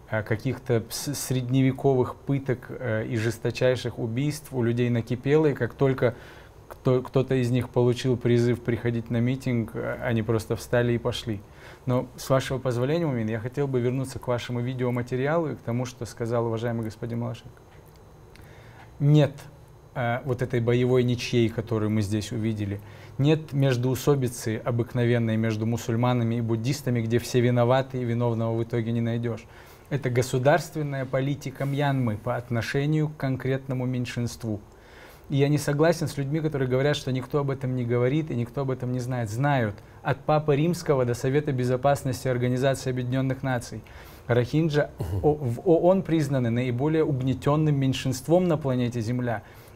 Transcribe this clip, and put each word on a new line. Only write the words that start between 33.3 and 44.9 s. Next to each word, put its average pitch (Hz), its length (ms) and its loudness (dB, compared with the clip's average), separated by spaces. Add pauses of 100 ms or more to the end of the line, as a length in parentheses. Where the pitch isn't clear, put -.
меньшинству. 120 720 -4 (680)
И 143 80 -2
я 139 120 6
не 147 100 4
согласен 156 500 2
с - 80 -8
людьми, 143 240 -2
которые 147 280 0
говорят, 139 280 2
что 135 160 -4
никто 131 260 -2
об 139 120 0
этом 131 240 -4
не 127 100 -2
говорит 127 460 2
и 135 40 -4
никто 120 280 -4
об 131 80 -2
этом 127 220 -4
не 127 80 -2
знает. 123 300 -4
Знают. 120 460 2 (260)
От - 220 -2
Папы 151 300 4
Римского 156 500 2
до 120 100 0
Совета 139 380 0
Безопасности 127 760 0
Организации 127 600 0
Объединенных 131 520 -2
Наций. 117 400 -4 (460)
Рохинджа 147 600 2 (320)